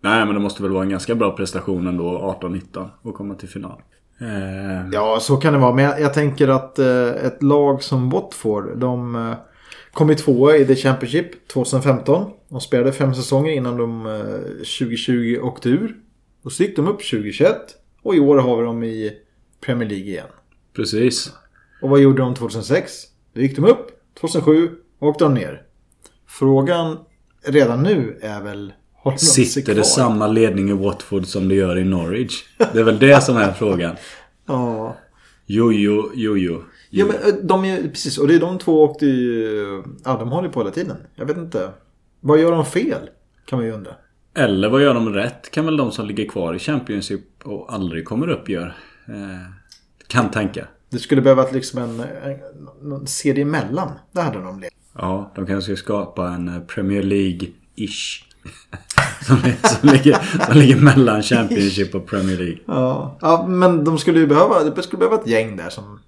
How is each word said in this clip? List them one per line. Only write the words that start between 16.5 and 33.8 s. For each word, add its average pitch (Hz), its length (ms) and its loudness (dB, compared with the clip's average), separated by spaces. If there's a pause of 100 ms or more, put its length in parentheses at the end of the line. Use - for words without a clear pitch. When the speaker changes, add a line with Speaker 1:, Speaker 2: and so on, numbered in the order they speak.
Speaker 2:
så - 100 -2
gick 196 140 -2
de 160 120 0
upp 202 140 -4
tjugotjugoett. - 760 -2 (260)
Och 190 120 -2
i 160 60 6
år 143 160 6
har 123 200 4
vi 113 60 0
dem 117 200 -4
i 110 300 -6 (480)
Premier 120 280 -4
League 98 180 -8
igen. 92 200 -10 (500)
Speaker 1:
Precis. 117 560 -2 (500)
Speaker 2:
Och 135 80 -2
vad 139 100 6
gjorde 135 220 6
de 127 120 -2
tvåtusensex? 117 580 -4 (420)
Då - 60 -6
gick 135 160 0
de 147 80 0
upp. 233 220 4 (340)
Tvåtusen 165 220 -2
sju 165 280 4 (300)
åkte 147 240 0
de 143 100 4
ner. 76 280 -6 (680)
Frågan 156 680 0 (460)
redan 135 380 4
nu 151 400 0
är 104 180 -8
väl, 101 320 -12 (220)
håller 135 220 -4
de - 80 -2
sig 135 200 4
Speaker 1:
Sitter 127 280 -2
Speaker 2:
kvar? - 20 2
Speaker 1:
det 104 100 4
samma 107 420 2
ledning 104 440 2
i - 20 2
Watford 98 540 -4
som 95 220 -2
det 95 60 2
gör 92 240 2
i 92 60 0
Norwich? 95 600 -2 (280)
Det 113 60 2
är 113 60 4
väl 107 140 4
det 135 220 10
som 127 160 0
är 101 160 2
frågan. 87 480 -2